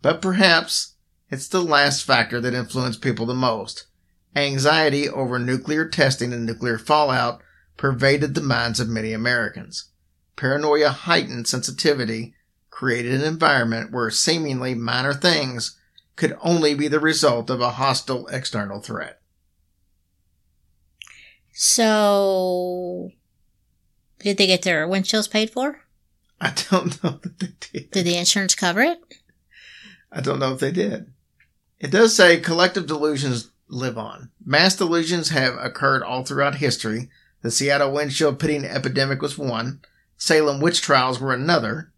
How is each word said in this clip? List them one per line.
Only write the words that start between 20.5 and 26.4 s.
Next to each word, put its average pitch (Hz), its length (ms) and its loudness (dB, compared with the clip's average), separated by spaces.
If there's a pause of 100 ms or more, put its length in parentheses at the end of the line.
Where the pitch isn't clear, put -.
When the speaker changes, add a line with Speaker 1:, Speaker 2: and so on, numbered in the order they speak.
Speaker 2:
So, 185 1600 2 (1080)
did 202 180 -2
they 196 100 6
get 180 140 4
their 165 260 0
windshields 196 420 -2
paid 220 200 0
for? 269 320 -4 (580)